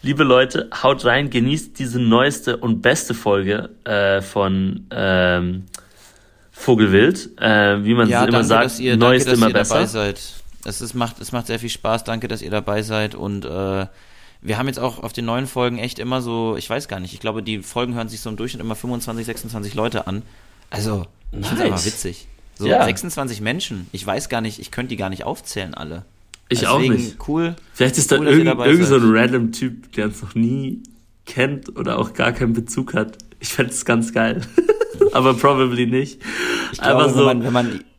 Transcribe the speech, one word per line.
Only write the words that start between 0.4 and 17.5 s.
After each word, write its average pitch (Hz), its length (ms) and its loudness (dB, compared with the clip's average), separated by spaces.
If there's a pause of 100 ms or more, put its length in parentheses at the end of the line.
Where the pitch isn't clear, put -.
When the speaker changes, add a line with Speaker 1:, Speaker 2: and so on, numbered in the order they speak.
Speaker 1:
haut 135 220 2
rein, 131 260 2
genießt 131 480 0
diese 123 220 -4
neueste 120 560 2
und 117 260 -2
beste 131 320 2
Folge, 101 560 0 (140)
äh, 98 380 0
von, 95 680 -2
ähm, 90 760 0 (880)
Vogelwild. 110 800 4 (100)
Äh, 104 440 4
wie 110 100 4
man 117 140 4
Speaker 2:
Ja, 120 140 4
Speaker 1:
immer 117 100 2
Speaker 2:
danke, 117 140 4
Speaker 1:
sagt, 113 200 4
Speaker 2:
dass 123 140 -8
ihr, 127 160 2
Speaker 1:
neu 117 100 6
Speaker 2:
danke, 127 120 8
Speaker 1:
ist 123 100 2
Speaker 2:
dass 127 100 4
Speaker 1:
immer 113 100 6
Speaker 2:
ihr 101 40 2
Speaker 1:
besser. 104 220 2
Speaker 2:
dabei - 120 2
seid. 104 340 -4 (440)
Es - 160 -8
ist, 120 140 -10
macht, 117 260 -4
es - 120 -12
macht 117 160 -6
sehr 113 100 -4
viel 117 120 -8
Spaß. 113 340 -2
Danke, 113 240 -6
dass 107 120 -6
ihr 85 100 -10
dabei 104 320 -2
seid. 107 320 -4
Und, 101 300 -6
äh, 95 420 -4 (580)
wir 107 140 -4
haben 127 80 -4
jetzt 131 120 -6
auch 123 240 -6
auf 110 100 -10
den 120 120 -8
neuen 123 220 -4
Folgen 123 320 -2
echt 120 200 -8
immer 127 220 -4
so, 117 380 -4
ich - 100 -10
weiß 131 200 -6
gar 98 120 -8
nicht, 92 140 -12
ich 95 60 -18
glaube, 110 220 -6
die 107 200 -6